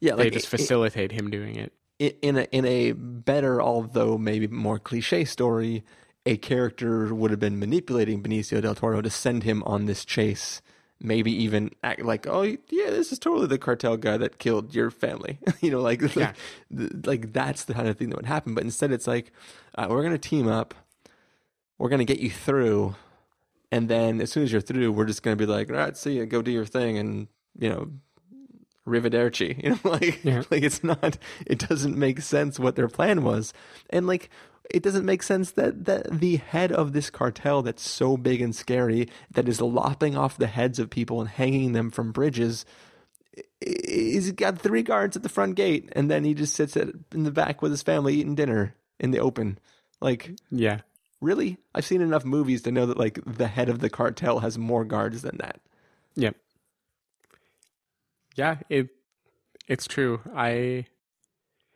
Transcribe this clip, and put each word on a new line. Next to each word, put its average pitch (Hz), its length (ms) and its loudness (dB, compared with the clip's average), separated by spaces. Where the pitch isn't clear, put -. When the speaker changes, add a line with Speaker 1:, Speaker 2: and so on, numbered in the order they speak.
Speaker 1:
Yeah, 135 160 2
Speaker 2:
They 120 80 6
Speaker 1:
like, 113 100 4
Speaker 2:
just - 180 -4
Speaker 1:
it, - 20 0
it, - 40 2
Speaker 2:
facilitate 113 540 2
him 104 180 -4
doing 104 260 -8
it. 107 160 -10
Speaker 1:
i-, 143 220 0
in 143 160 2
a, 131 60 2
in 131 140 2
a 123 260 2
better, 123 680 0
although 113 560 2
maybe 110 300 0
more 107 300 -2
cliche 123 460 -2
story, 113 580 0
a 120 100 2
character 113 800 0
would 110 160 2
have 104 100 0
been 101 180 0
manipulating 107 640 0
Benicio 107 380 -2
del 107 140 0
Toro 110 260 0
to 110 80 -2
send 120 360 -2
him 107 200 0
on 104 220 0
this 101 180 -2
chase. - 560 -2
Maybe 110 300 2
even 107 260 0
act - 200 -2
like, 110 220 -2
"Oh, 185 160 0
yeah, 320 480 -2
this - 220 0
is 254 80 -8
totally 330 260 0
the 135 100 2
cartel 120 400 0
guy 110 200 0
that 113 240 -4
killed 113 340 0
your 117 160 2
family." - 480 -6
<laughs> - 100 -2
You 170 100 2
know, 127 100 0
like, 120 220 0
like, 143 140 2
Speaker 2:
Yeah. 117 160 2
Speaker 1:
th-, 113 140 -4
like, 113 260 -2
that's 135 340 -2
the 123 80 -4
kind 117 120 0
of 107 100 0
thing 120 140 -4
that - 60 -4
would 120 100 -8
happen. 143 260 -2
But 113 120 -2
instead, 127 260 -2
it's 123 160 -2
like, 120 240 -2
uh, 110 120 -4
"We're 123 140 2
gonna 165 160 0
team 139 300 0
up. 113 260 0
We're 123 100 0
gonna 131 160 2
get 131 140 0
you 120 120 -2
through. 104 640 0
And 117 180 0
then 113 320 2
as - 120 -4
soon 156 100 0
as 135 80 0
you're 110 100 2
through, 123 300 0
we're 107 140 2
just 107 180 -4
gonna 110 140 0
be 107 100 0
like, 107 240 0
'All 123 60 -4
right, 143 200 -2
see 139 220 -4
ya, 117 60 -2
go 117 180 -2
do 120 80 -4
your 113 160 -2
thing.'" 117 320 -2
And, 104 300 -4
you 117 120 0
know, - 240 -4
arrivederci, 117 720 2
<laughs> 127 40 -12
you - 80 2
know, 240 140 2
like, 170 400 0
Speaker 2:
Yeah. 127 260 2
Speaker 1:
like, 151 140 2
it's - 180 0
not, 156 340 0
it 113 140 0
doesn't 143 360 0
make 131 260 2
sense 147 360 0
what 127 160 2
their 123 140 2
plan 202 340 2
was. 110 300 0
And, 180 200 0
like, 180 220 -2
it 175 120 2
doesn't 190 240 2
make 185 160 2
sense 190 300 0
that, - 340 0
that 190 340 0
the 170 160 4
head 170 360 0
of 147 200 2
this 147 160 0
cartel 135 540 0
that's 120 260 -6
so 131 300 2
big 123 240 2
and 117 120 -2
scary, 120 540 2
that 123 180 2
is 107 140 0
lopping 135 520 2
off 139 220 0
the - 100 2
heads 120 320 0
of 117 120 -2
people 117 320 -2
and 107 80 -4
hanging 135 420 2
them 113 180 0
from 113 220 -6
bridges, 120 540 0
i-, - 60 -20
i-, - 20 -6
he's 127 460 0
got 190 260 0
three 220 240 2
guards 208 340 0
at 190 60 -8
the - 80 -6
front 196 240 0
gate, 185 380 0
and 143 180 2
then 151 120 2
he 151 120 2
just 147 200 -2
sits 147 220 0
at, 151 120 0
in 160 100 0
the 151 60 0
back 143 320 0
with 151 80 2
his 147 120 -2
family 147 340 2
eating 147 180 0
dinner 117 400 2
in - 100 0
the 123 100 2
open. 113 380 0
Like, 127 300 -2
Speaker 2:
Yeah. 110 300 2
Speaker 1:
really? 185 340 0
I've - 120 -2
seen 185 160 2
enough 156 240 2
movies 131 360 2
to 120 80 -2
know 123 140 2
that, 123 140 0
like, 110 260 0
the 117 240 -2
head 120 220 0
of 120 80 0
the 117 100 0
cartel 117 520 0
has 113 180 -4
more 113 260 0
guards 110 380 -4
than - 160 -8
that. - 220 -10
Speaker 2:
Yep. 110 200 0
Yeah, 151 220 0
it, 135 200 0
it's - 200 -4
true. 120 340 0
I 123 520 -2